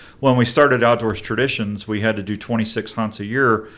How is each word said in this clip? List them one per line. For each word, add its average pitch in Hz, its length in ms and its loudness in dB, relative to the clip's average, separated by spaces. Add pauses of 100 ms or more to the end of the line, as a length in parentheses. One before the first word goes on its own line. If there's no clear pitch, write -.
(180)
when 131 180 2
we 123 80 4
started 131 380 4
Outdoors 113 380 2
Traditions, 110 680 -4
we 107 140 -2
had 110 160 0
to 101 60 -6
do 101 140 -6
twenty-six 113 580 -4
hunts 107 260 -6
a 104 40 -8
year. 113 540 0